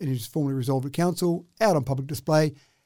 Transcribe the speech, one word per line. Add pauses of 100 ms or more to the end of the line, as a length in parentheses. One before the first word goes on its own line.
and
is
formally
resolved
at
council, (160)
out
on
public
display, (320)